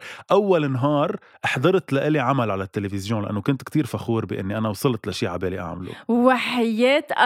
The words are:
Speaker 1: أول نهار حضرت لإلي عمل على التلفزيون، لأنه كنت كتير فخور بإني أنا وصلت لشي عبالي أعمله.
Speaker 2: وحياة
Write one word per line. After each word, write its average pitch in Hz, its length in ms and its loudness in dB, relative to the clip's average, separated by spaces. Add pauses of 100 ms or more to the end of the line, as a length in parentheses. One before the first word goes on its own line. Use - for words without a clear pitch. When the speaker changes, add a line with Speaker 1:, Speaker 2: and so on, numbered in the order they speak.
(300)
Speaker 1:
أول 180 420 4
نهار 147 440 0 (280)
حضرت 160 480 2
لإلي 147 260 2
عمل 127 320 2
على 95 140 -2
التلفزيون، 101 600 -4
لأنه 104 160 -4
كنت 135 220 -2
كتير - 240 -2
فخور 110 400 -2
بإني 104 320 -4
أنا 110 100 -2
وصلت 110 400 -2
لشي 98 180 -4
عبالي 90 340 -4
أعمله. 87 300 -10 (180)
Speaker 2:
وحياة 240 960 2 (220)